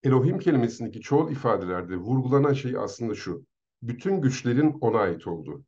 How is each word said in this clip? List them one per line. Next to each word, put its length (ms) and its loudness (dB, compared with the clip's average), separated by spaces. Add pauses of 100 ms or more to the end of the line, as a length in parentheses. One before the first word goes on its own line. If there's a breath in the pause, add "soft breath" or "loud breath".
Elohim 360 4
kelimesindeki 600 0
çoğul 300 2
ifadelerde 640 -2
vurgulanan 580 2
şey 240 -4
aslında 380 -6
şu, 300 -10 (360)
bütün 400 -2
güçlerin 600 2
ona 180 2
ait 280 -2
olduğu. 400 -10